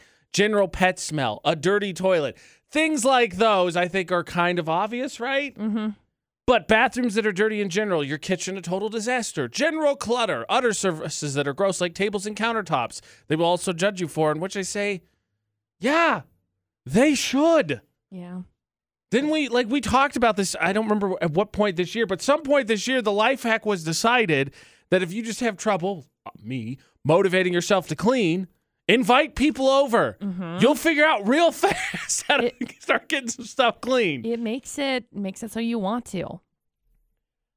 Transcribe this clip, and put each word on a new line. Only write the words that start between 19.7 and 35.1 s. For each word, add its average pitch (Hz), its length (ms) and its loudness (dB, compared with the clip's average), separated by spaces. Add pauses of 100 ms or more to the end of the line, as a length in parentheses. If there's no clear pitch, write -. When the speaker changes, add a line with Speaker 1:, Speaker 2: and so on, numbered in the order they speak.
Speaker 1:
talked 269 360 2
about 233 200 2
this, 196 240 -2
I 175 140 0
don't 220 100 0
remember 208 380 0
at 170 100 0
what 196 200 0
point 202 240 0
this 175 180 -4
year, 226 120 0
but 185 140 -2
some 302 220 0
point 277 260 2
this 214 180 -2
year, 262 140 0
the 208 120 0
life 226 300 2
hack 226 220 0
was 202 200 -2
decided 165 680 2 (380)
that 185 120 4
if 175 100 -4
you 226 100 -6
just 220 180 -8
have 226 160 -2
trouble, 185 480 -2 (220)
uh, - 40 -16 (120)
me, 120 360 -8 (260)
motivating 180 500 4
yourself 175 340 2
to 156 80 -4
clean, 190 520 2 (400)
invite 247 460 4
people 269 340 2
over. 240 520 4
Speaker 2:
Mm-hmm. 180 400 -6
Speaker 1:
You'll 277 140 6
figure 302 300 2
out 233 240 2
real 320 240 4
<laughs> - 0 -
fast - 760 -4
how 285 100 4
to 240 80 0 (140)
Speaker 2:
It - 160 -10
Speaker 1:
<laughs> - 60 -20
start - 260 0
getting 269 200 -2
some - 160 -10
stuff 233 360 0
clean. 220 440 0
Speaker 2:
It 233 160 -4
makes 240 380 -6
it, 269 340 -2